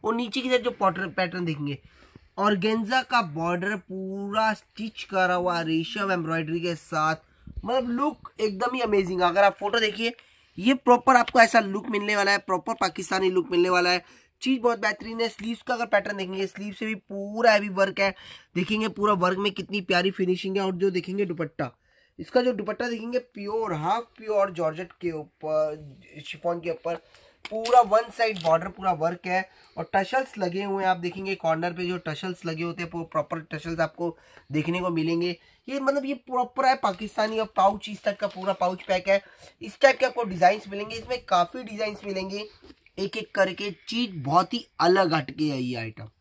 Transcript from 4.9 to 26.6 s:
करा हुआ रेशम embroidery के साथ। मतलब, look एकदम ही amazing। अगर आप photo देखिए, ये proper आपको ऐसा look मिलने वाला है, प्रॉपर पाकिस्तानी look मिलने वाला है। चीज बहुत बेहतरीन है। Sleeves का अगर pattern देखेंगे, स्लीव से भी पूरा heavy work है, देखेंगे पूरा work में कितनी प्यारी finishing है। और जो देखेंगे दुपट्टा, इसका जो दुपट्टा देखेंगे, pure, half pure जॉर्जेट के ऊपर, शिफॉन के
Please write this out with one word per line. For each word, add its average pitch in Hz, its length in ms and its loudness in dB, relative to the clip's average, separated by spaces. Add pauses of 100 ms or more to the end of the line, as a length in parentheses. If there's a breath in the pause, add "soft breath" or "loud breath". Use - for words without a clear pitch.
करा 185 300 2
हुआ 180 280 0
रेशम 165 500 -2
embroidery 165 480 -2
के 170 160 -2
साथ। 156 400 -2 (500 loud breath)
मतलब, 247 240 0
look 269 500 -4
एकदम 214 340 -2
ही 254 80 -4
amazing। 190 400 2
अगर 180 220 4
आप 196 160 4
photo 202 200 -2
देखिए, 220 360 -2 (440 soft breath)
ये 240 140 4
proper 247 420 6
आपको 240 240 4
ऐसा 226 200 8
look 208 300 -2
मिलने 208 260 0
वाला 202 160 4
है, 202 60 4
प्रॉपर 190 360 -2
पाकिस्तानी 190 560 0
look 180 220 2
मिलने 175 180 4
वाला 180 200 4
है। 180 160 0 (360 soft breath)
चीज 262 200 2
बहुत 233 180 2
बेहतरीन 214 420 -2
है। 226 80 2
Sleeves 226 320 -8
का 247 120 -4
अगर 233 120 -2
pattern 208 320 0
देखेंगे, 190 300 -4
स्लीव 196 260 -10
से 220 120 -8
भी 220 100 -4
पूरा 208 560 0
heavy 208 180 2
work 196 300 0
है, 196 160 0 (400 loud breath)
देखेंगे 214 320 0
पूरा 208 260 0
work 180 240 2
में 202 140 0
कितनी 196 300 -6
प्यारी 185 300 2
finishing 185 460 -2
है। 196 60 0
और 190 80 0
जो 185 180 0
देखेंगे 185 360 -2
दुपट्टा, 151 460 -6 (480)
इसका 247 220 2
जो 247 120 2
दुपट्टा 208 360 -4
देखेंगे, 233 300 -4
pure, 208 540 -4
half 185 300 -2 (140)
pure 208 340 0
जॉर्जेट 165 400 -4
के 175 200 -6
ऊपर, 156 840 -4 (300)
शिफॉन 170 340 -4
के 165 100 -6